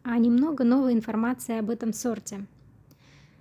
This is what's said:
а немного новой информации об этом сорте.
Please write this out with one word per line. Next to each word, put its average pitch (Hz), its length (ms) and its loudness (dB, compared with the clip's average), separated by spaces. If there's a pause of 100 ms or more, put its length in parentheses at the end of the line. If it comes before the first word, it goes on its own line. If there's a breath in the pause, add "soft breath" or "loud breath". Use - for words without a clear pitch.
а 233 140 -2
немного 254 460 2
новой 247 300 4
информации 226 680 -2
об 214 100 -4
этом 226 220 -4
сорте. 208 540 -8 (960 soft breath)